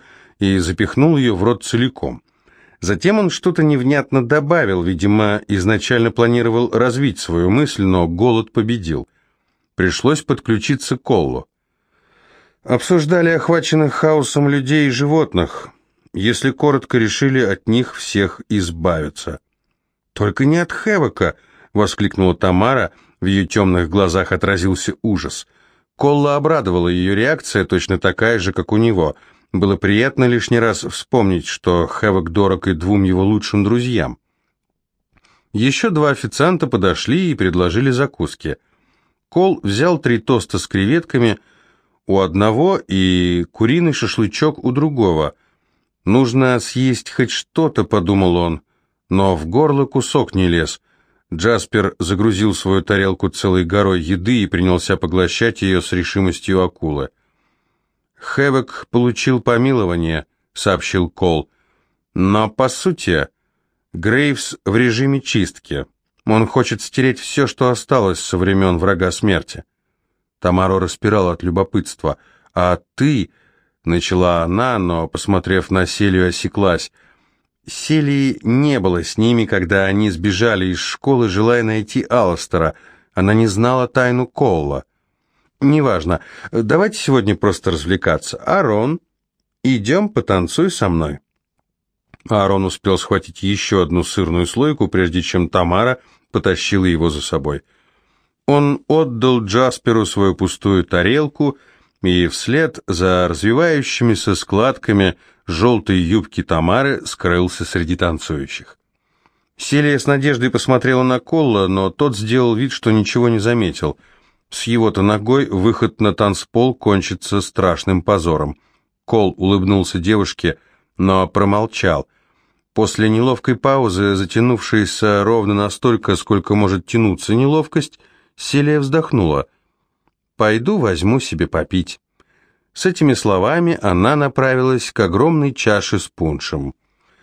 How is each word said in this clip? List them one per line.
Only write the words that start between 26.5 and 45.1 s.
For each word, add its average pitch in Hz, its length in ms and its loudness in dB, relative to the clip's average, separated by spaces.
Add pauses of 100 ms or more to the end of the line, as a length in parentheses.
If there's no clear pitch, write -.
её 90 260 0
реакция, 110 500 -2
точно 95 340 -2
такая 110 400 0
же, 92 140 -4
как 87 200 -6
у 107 40 2
него. 101 400 0 (360)
Было 98 240 0
приятно 117 480 0
лишний 120 360 2
раз 113 240 -2
вспомнить, 92 640 -2
что 87 400 0
Хэвок 95 440 -2
дорог 95 380 0
и 95 60 2
двум 98 300 0
его 92 200 2
лучшим 104 400 0
друзьям. 113 540 -2 (1300)
Ещё 135 380 0
два 151 200 2
официанта 151 560 -2
подошли 123 640 0
и 143 40 -2
предложили 92 560 0
закуски. 120 640 -4 (720)
Кол 185 340 2
взял 143 360 0
три 120 200 0
тоста 107 400 0
с - 80 -8
креветками — 117 720 0 (680)
у 95 140 2
одного 110 640 2
и 90 640 2
куриный 151 420 0
шашлычок 117 720 -2
у 127 100 0
другого. 113 640 0 (720)